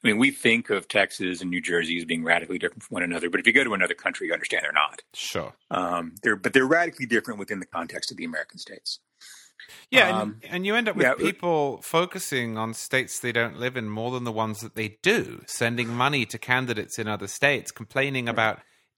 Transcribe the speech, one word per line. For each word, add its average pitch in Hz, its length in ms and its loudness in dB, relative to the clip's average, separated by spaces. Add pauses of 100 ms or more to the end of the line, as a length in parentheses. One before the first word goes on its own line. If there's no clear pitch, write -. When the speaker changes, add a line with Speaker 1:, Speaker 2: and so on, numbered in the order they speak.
Speaker 1:
I - 60 2
mean, 107 100 4
we 135 120 6
think 117 400 2
of 101 180 0
Texas 92 540 0
and 90 80 -4
New 87 100 -2
Jersey 85 380 0
as 85 80 -6
being 82 180 -2
radically 85 340 0
different 87 260 -4
from - 100 -12
one 90 80 -2
another, 87 260 -2
but 90 120 0
if - 60 0
you - 60 6
go 139 120 6
to 113 100 -2
another 92 200 0
country, 90 340 -4
you 82 40 -2
understand 80 320 -2
they're 76 80 -2
not. 76 300 0 (120)
Speaker 2:
Sure. - 380 -6 (180)
Speaker 1:
Um, 87 520 -2
they're, 107 140 2
but 101 180 -2
they're 131 120 6
radically 165 400 2
different 110 320 0
within 98 220 -6
the 90 60 -10
context - 440 -8
of - 60 -12
the 80 80 -8
American 78 340 -8
states. - 420 -12 (920)
Speaker 2:
Yeah, 247 180 8
and, 185 80 0
Speaker 1:
Um, 104 320 -2
Speaker 2:
and 180 180 -4
you 208 80 2
end 226 140 2
up 196 80 0
with 135 100 6
Speaker 1:
yeah, 127 60 6
it - 60 -2
Speaker 2:
people 156 640 0
focusing 151 720 -2
on 113 180 -4
states - 460 -2
they 123 120 -2
don't 117 280 0
live 127 160 -2
in 113 120 -4
more 110 240 -4
than 123 120 -4
the 117 80 -4
ones 107 280 -2
that 110 140 -12
they 107 280 -6
do, 190 440 0
sending 117 420 0
money 127 380 2
to - 120 -8
candidates 127 600 -2
in 113 80 -2
other 104 220 -4
states, 139 420 2
complaining 135 560 -2
Speaker 1:
Right. 117 60 0
Speaker 2:
about 110 280 2 (380)